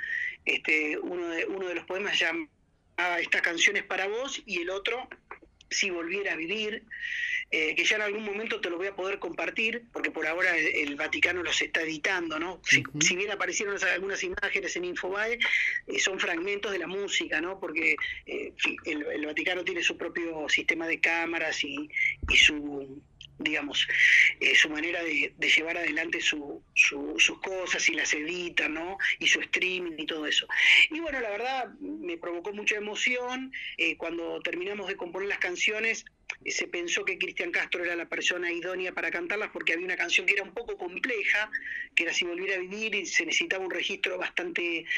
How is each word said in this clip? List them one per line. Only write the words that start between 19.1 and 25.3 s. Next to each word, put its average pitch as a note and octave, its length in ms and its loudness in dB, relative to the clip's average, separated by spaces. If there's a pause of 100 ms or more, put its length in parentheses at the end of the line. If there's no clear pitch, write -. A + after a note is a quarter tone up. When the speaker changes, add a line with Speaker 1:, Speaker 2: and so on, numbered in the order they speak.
Speaker 1:
Vaticano E3 380 0
tiene F3 180 -2
su E3+ 160 2
propio E3 500 -4
sistema E3 380 2
de D#3+ 120 0
cámaras E3 640 0
y, C#3+ 260 -6 (400)
y C#3+ 80 6
su, C#3+ 640 4 (360)
digamos, D3+ 500 0 (520)
eh, - 140 4
su - 160 8
manera E3+ 320 -2
de, D3+ 340 0